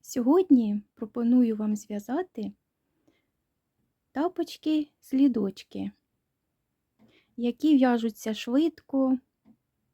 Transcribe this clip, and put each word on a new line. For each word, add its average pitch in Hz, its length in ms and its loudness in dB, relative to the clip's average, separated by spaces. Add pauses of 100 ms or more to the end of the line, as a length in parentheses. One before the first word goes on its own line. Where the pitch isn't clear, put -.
Сьогодні 247 800 2 (120)
пропоную 233 640 0
вам 214 200 -4
зв'язати 208 760 -10 (1600)
тапочки-слідочки, 269 1800 -2 (1500)
які 247 400 2
в'яжуться 233 580 0
швидко 262 840 -2 (760)